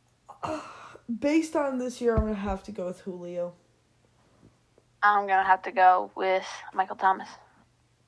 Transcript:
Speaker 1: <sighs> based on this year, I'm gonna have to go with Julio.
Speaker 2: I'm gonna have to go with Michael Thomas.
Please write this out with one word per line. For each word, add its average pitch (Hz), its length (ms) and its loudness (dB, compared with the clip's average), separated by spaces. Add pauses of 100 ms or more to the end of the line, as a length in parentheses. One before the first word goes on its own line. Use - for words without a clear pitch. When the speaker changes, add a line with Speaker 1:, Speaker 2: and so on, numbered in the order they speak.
(440)
Speaker 1:
<sighs> 311 180 -4 (580)
based 311 360 2
on 269 240 -2
this 247 200 -6
year, 233 160 2
I'm 220 100 4
gonna 214 100 -2
have 196 300 -4
to 208 60 -14
go 196 160 -6
with 185 140 -10
Julio. 175 520 -8 (1500)
Speaker 2:
I'm 202 260 4
gonna 190 160 2
have 190 200 4
to 190 80 -8
go 185 440 6
with 190 300 0 (280)
Michael 190 240 -2
Thomas. 190 300 0 (800)